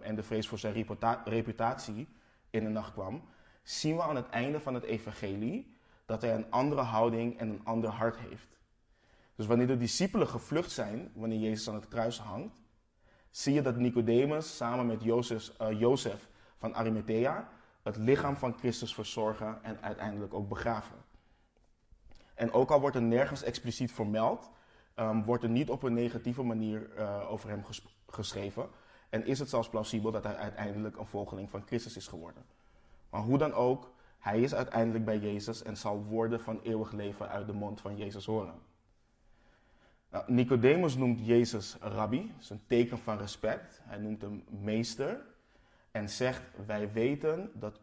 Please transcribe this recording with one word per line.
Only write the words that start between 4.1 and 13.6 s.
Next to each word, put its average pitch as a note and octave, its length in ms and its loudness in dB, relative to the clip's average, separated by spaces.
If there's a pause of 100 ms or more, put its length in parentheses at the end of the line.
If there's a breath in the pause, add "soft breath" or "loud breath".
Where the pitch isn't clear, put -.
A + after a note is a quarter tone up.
het B2 120 -4
einde C#3 320 0
van C3+ 140 -4
het A#2+ 100 -4
evangelie G#2+ 920 -4 (300 loud breath)
dat A2 160 -2
hij A#2 120 2
een A2 160 -2
andere C#3 300 2
houding A#2 580 2
en A2+ 100 -2
een G#2 160 -6
ander A2+ 260 0
hart A#2 260 0
heeft. - 420 -14 (760 soft breath)
Dus G#2+ 120 -4
wanneer A#2+ 200 6
de C3 100 4
discipelen D3 520 2
gevlucht D3 420 -2
zijn, A2+ 440 -6
wanneer A2+ 240 -2
Jezus A2 300 0
aan G#2+ 60 -4
het G#2 140 -10
kruis A#2 320 -2
hangt, G#2+ 420 -10 (680 soft breath)
zie - 240 2
je D3 80 6